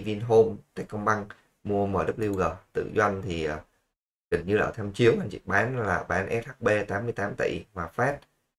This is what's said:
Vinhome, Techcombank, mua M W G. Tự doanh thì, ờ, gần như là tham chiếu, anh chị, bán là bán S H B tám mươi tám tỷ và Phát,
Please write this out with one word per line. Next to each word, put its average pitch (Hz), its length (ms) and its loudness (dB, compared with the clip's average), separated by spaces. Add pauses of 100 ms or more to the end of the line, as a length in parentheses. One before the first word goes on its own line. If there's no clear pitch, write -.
Vinhome, 107 520 4 (180)
Techcombank, 104 540 -2 (360)
mua 101 220 2
M 98 100 -2
W 101 360 0
G. 95 100 0 (300)
Tự - 240 -2
doanh 101 260 2
thì, 85 220 -2
ờ, 78 160 -4 (720)
gần 82 160 0
như 101 100 2
là 90 140 2
tham 101 220 -8
chiếu, 113 280 6
anh - 100 -4
chị, - 140 -10
bán 110 340 0
là 95 300 0
bán 95 340 -2
S - 40 -14
H 135 40 -12 (100)
B 110 80 0 (200)
tám 101 160 -4
mươi 117 80 -2
tám 101 260 -4
tỷ - 260 -2 (100)
và 85 120 -6
Phát, 139 320 -2 (400)